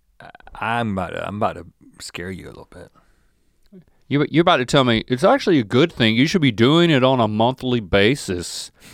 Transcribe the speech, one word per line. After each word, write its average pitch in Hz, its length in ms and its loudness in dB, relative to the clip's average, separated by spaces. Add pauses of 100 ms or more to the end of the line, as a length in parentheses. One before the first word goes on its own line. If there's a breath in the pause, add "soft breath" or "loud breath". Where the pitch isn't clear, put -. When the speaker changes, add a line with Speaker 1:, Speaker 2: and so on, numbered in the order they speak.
(200)
Speaker 1:
I, - 100 -20 (240)
I'm 110 380 -4
about 92 180 -6
to, 82 180 -8
I'm 98 80 -10
about 101 180 -4
to 85 120 -16 (340)
scare 87 300 -14
you 92 160 -14
a - 20 -18
little - 240 -20
bit. - 180 -20 (1200)
Speaker 2:
You, 143 220 0
you're 151 120 2
about 170 160 4
to 127 60 -2
tell 135 200 2
me, 113 240 2
"It's 127 160 -2
actually 214 340 2
a 120 60 0
good 123 280 2
thing. 113 220 0
You 123 120 2
should 170 160 0
be 135 100 2
doing 147 380 4
it 135 120 4
on 131 180 2
a 113 60 2
monthly 120 540 -2
basis." 98 880 -2 (240 loud breath)